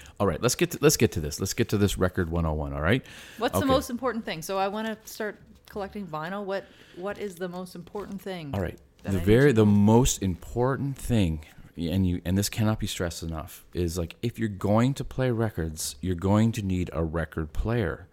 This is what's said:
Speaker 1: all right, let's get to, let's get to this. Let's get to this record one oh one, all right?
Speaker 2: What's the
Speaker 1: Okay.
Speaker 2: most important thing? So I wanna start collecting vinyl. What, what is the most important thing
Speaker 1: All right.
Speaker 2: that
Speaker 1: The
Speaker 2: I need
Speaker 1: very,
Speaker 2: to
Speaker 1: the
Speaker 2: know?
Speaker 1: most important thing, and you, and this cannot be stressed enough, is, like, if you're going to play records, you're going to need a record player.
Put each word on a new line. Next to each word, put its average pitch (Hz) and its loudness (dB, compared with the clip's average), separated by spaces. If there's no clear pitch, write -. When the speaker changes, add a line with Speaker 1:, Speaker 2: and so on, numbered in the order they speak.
Speaker 1:
all 104 2
right, 76 -2
let's 117 2
get 170 0
to, - -10
let's 151 6
get 113 4
to 90 -4
this. 76 -4
Let's 98 -4
get - 0
to 107 0
this 98 2
record 90 0
one 85 0
oh 78 0
one, 73 -4
all 71 -6
right? 101 2
Speaker 2:
What's 226 -2
the 240 0
Speaker 1:
Okay. - 0
Speaker 2:
most 269 2
important 240 -4
thing? 175 -6
So 190 -4
I 190 2
wanna 214 -6
start - -8
collecting 202 -8
vinyl. 170 -8
What, 190 -4
what 202 -8
is 202 -8
the 175 -6
most 180 -10
important 196 -10
thing 170 -8
Speaker 1:
All 101 -2
right. 82 -4
Speaker 2:
that - -6
Speaker 1:
The 98 0
Speaker 2:
I 90 0
need 85 -2
Speaker 1:
very, 127 8
Speaker 2:
to 120 4
Speaker 1:
the 110 6
Speaker 2:
know? 107 6
Speaker 1:
most 110 6
important 123 -2
thing, 85 0
and 85 0
you, 90 0
and 90 2
this 101 0
cannot 107 0
be 107 -4
stressed 85 -6
enough, 82 -10
is, 85 -2
like, 82 -4
if 120 -4
you're 113 -2
going 107 2
to - -6
play 131 -2
records, 90 -2
you're 92 0
going 104 4
to 110 -4
need 90 0
a 82 -2
record 80 -4
player. 104 -2